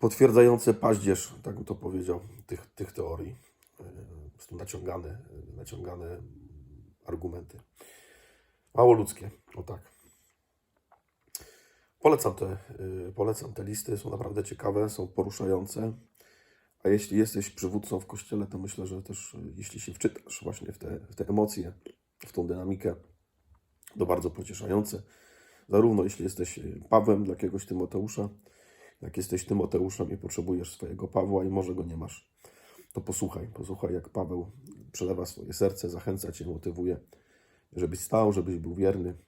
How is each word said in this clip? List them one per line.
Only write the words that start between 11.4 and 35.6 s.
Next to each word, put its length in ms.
Polecam 340
te, 240
y, 40
polecam 400
te 120
listy, 340
są 120
naprawdę 340
ciekawe, 460
są 180
poruszające. 840
A 60
jeśli 300
jesteś 320
przywódcą 500
w 60
Kościele, 400
to 120
myślę, 280
że 160
też, 320
y, 220
jeśli 240
się 140
wczytasz 500
właśnie 280
w 60
te, 200
w 160
te 140
emocje, 440
w 140
tą 140
dynamikę, 480
to 80
bardzo 240
pocieszające. 720
Zarówno 360
jeśli 200
jesteś, 340
y, 300
Pawłem 360
dla 100
jakiegoś 320
Tymoteusza, 600
jak 160
jesteś 280
Tymoteuszem 680
i 60
potrzebujesz 560
swojego 360
Pawła 360
i 40
może 260
go 100
nie 120
masz, 340
to 80
posłuchaj, 480
posłuchaj, 460
jak 140
Paweł 420
przelewa 340
swoje 260
serce, 380